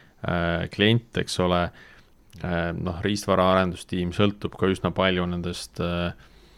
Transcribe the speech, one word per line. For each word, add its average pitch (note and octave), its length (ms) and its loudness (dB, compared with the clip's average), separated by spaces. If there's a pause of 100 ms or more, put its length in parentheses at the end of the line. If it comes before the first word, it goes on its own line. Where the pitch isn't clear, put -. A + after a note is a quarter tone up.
(240)
äh, E2+ 480 0
klient, A2+ 380 2 (100)
eks - 240 -6
ole. F2+ 140 2 (800)
Äh, E2+ 320 -2
noh, E2+ 320 -6
riistvaraarendustiim F#2 1120 2
sõltub G#2 400 0
ka F#2+ 160 2
üsna F2+ 240 -2
palju F#2 320 2
nendest, F2 560 -6
äh, F2 300 -2 (440)